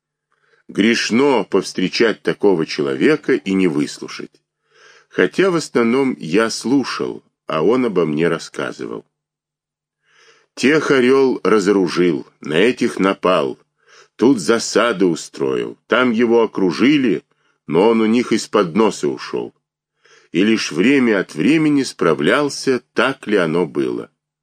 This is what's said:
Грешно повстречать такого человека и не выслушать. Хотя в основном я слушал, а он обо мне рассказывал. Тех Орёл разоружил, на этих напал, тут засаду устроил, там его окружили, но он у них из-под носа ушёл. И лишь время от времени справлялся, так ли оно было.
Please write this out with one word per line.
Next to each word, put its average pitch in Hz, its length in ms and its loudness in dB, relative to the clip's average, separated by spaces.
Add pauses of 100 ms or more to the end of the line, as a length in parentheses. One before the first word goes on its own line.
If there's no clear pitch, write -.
(680)
Грешно 113 760 0
повстречать 95 800 -2
такого 85 420 0
человека 82 680 -2
и 95 200 -2
не 95 140 2
выслушать. - 720 -6 (680)
Хотя 175 420 0
в 170 40 0
основном 127 640 0
я 104 300 0
слушал, 110 720 -4 (220)
а 80 160 -4
он 120 240 2
обо 92 200 0
мне 78 220 -2
рассказывал. 60 800 -8 (1500)
Тех 143 340 0
Орёл 131 540 4
разоружил, 90 840 2 (160)
на 71 140 -6
этих 113 420 0
напал, 90 600 0 (560)
тут 123 240 2
засаду 107 680 0
устроил, 65 760 -6
там 123 260 2
его 117 300 2
окружили, 101 800 0 (460)
но 87 220 4
он 113 120 2
у 107 60 2
них 117 240 0
из-под 101 440 -2
носа 101 320 0
ушёл. 62 460 -8 (800)
И 87 100 2
лишь 107 300 0
время 113 460 2
от - 160 -8
времени 147 480 0
справлялся, 120 1000 -2 (120)
так 131 340 -2
ли 104 100 2
оно 85 280 0
было. 62 460 -6 (320)